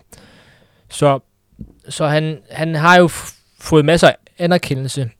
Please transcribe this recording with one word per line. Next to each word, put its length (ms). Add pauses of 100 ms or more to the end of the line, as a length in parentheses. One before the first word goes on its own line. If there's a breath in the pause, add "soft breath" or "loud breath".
(920 soft breath)
Så, 280 (680)
så 180
han, 320 (120)
han 240
har 240
jo 80
f-, 280 (260)
fået 240
masser 240
af 80 (220)
anerkendelse 800